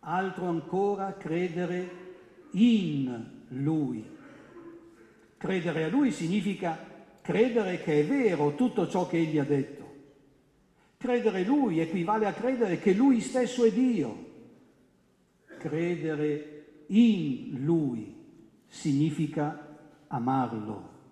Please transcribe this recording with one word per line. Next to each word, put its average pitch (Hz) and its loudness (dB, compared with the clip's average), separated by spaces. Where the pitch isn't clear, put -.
altro 180 -4
ancora 190 -2
credere 175 -4
in 151 2
Lui. 135 -2
Credere 165 -2
a 156 -2
Lui 254 4
significa 175 -2
credere 202 2
che 147 2
è 147 4
vero 165 2
tutto 208 0
ciò 180 0
che 170 0
Egli 156 2
ha 139 2
detto. 139 -2
Credere 220 0
Lui 240 2
equivale 175 0
a 190 0
credere 233 0
che 196 4
Lui 240 6
stesso 247 0
è 220 6
Dio. 180 0
Credere 151 -2
in 170 4
Lui 143 0
significa 151 -2
amarlo. 113 -4